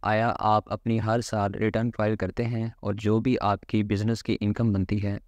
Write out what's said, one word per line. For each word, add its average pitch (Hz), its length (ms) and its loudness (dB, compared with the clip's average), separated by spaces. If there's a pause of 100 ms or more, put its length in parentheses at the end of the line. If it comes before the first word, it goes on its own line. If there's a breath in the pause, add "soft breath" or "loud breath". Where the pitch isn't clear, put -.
आया 107 240 2
आप 107 420 2
अपनी 113 280 -2
हर 110 240 0
साल 101 300 -2
रिटर्न 110 400 0
फाइल 107 240 0
करते 98 280 -4
हैं 117 400 -4
और 101 120 -2
जो 107 240 2
भी 120 160 2
आपकी 104 480 0
बिजनेस 104 380 0
की 113 120 -2
इनकम 104 400 0
बनती 98 260 0
है, 101 280 -2